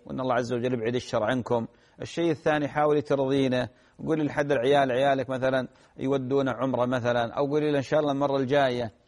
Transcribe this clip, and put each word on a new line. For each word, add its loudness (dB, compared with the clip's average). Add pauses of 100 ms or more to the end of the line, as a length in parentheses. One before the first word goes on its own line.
وإن -8
الله -2
عز 0
وجل -2
يبعد -2
الشر -2
عنكم.'" -2 (340)
الشيء -2
الثاني، 0
حاولي 2
ترضينه، 0 (380)
قولي 0
لحد -2
العيال، 4
عيالك 0
مثلًا 0 (300)
يودون 0
عمرة 0
مثلًا، 0
أو 0
قولي 0
له: 2
"إن 0
شاء 0
الله 2
المرة 0
الجاية، 0 (160)